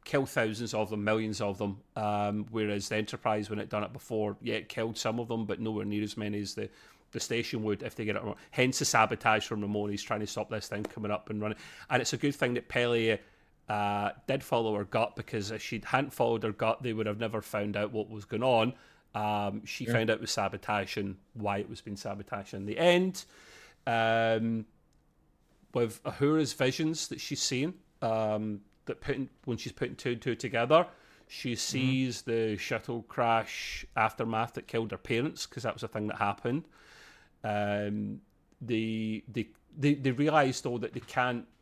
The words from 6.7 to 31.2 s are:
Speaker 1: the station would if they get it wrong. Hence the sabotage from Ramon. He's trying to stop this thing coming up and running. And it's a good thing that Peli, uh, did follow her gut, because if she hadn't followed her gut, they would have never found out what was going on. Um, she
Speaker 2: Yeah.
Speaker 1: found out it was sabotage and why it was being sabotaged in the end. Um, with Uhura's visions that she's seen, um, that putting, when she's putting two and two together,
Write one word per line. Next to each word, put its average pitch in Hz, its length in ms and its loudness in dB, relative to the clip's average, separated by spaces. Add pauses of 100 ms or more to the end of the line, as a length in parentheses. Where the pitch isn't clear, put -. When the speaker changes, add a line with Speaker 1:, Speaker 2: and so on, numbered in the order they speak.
Speaker 1:
the 120 80 -6
station 117 420 -2
would 104 220 0
if 110 100 -8
they 113 100 -6
get 104 120 0
it - 80 -4
wrong. 104 100 -4 (160)
Hence 131 300 2
the 113 40 2
sabotage 110 600 4
from 107 160 -4
Ramon. 104 260 0
He's 104 140 -4
trying 107 180 -2
to 104 60 -4
stop - 240 -4
this 107 180 -4
thing 104 140 -4
coming 107 300 -6
up - 180 -4
and 107 100 -4
running. 107 160 -2 (320)
And 127 140 4
it's - 100 0
a 123 40 0
good 143 180 2
thing 123 200 2
that 120 140 -4
Peli, 117 500 4 (500)
uh, 104 420 0 (160)
did 139 160 0
follow 113 340 2
her 101 80 0
gut, 113 320 0
because 107 360 -4
if 107 100 -8
she 113 220 -6
hadn't 139 280 0
followed 117 300 2
her 110 100 -2
gut, 110 300 0
they 123 100 -2
would 107 140 0
have 104 140 -2
never 110 200 -2
found 104 360 -2
out 104 160 0
what 107 180 -2
was 107 140 -12
going 110 180 -4
on. 123 320 6 (400)
Um, 107 500 0
she - 200 -8
Speaker 2:
Yeah. 117 80 0
Speaker 1:
found 113 180 4
out 110 60 4
it - 60 -6
was 110 100 -4
sabotage 98 640 -2
and 98 200 -4 (180)
why 101 240 -2
it 98 120 -6
was - 100 -12
being 101 160 -10
sabotaged 101 560 -8
in 101 140 -8
the 104 100 -4
end. 180 480 4 (600)
Um, 113 800 4 (1040)
with 117 320 0
Uhura's 143 480 2
visions 156 560 0
that - 120 -8
she's - 200 -6
seen, 143 340 0 (280)
um, 107 580 0 (260)
that - 140 -6
putting, 131 280 -2 (160)
when 120 120 -2
she's - 160 -8
putting - 240 -6
two - 160 -4
and 117 80 -4
two 123 140 -2
together, 127 520 4 (420)